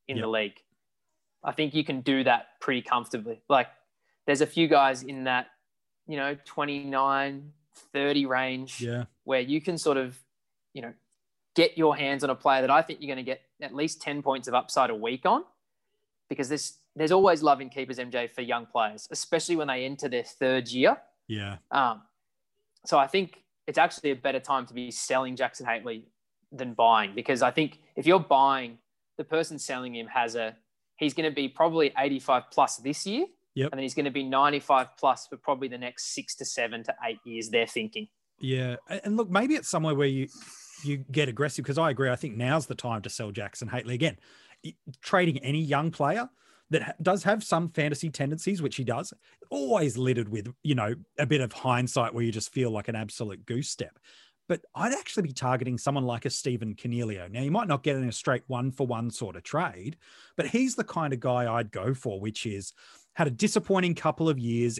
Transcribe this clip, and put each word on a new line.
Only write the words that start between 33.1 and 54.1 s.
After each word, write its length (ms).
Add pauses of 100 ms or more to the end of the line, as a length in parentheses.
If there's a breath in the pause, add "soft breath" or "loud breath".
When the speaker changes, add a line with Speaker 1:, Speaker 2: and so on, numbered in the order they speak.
Speaker 2:
Yep. 180
Speaker 1:
And 80
then 40
he's 100
gonna 180
be 120
ninety-five 760
plus 300
for 100
probably 320
the 80
next 360
six 220
to 100
seven 380
to 120 (100)
eight 180
years, 260
they're 160
thinking. 440 (300)
Speaker 2:
Yeah. 360 (140)
A-, 160
and 100
look, 140
maybe 260
it's 140
somewhere 260
where 140
you, 180 (560)
you 140
get 320
aggressive, 360
'cause 120
I 120
agree. 200
I 80
think 180
now's 320
the 80
time 280
to 60
sell 220
Jackson 380
Haitley. 240
Again, 240 (460 soft breath)
y-, 120 (260)
trading 380
any 220
young 280
player 400 (400 soft breath)
that 120
ha-, 200
does 220
have 220
some 240
fantasy 400
tendencies, 520
which 140
he 80
does, 300 (360 soft breath)
always 480
littered 300
with, 260 (100)
you 120
know, 180 (240)
a 80
bit 140
of 140
hindsight 600
where 120
you 80
just 180
feel 200
like 180
an 60
absolute 500
goose 240
step. 280 (500 soft breath)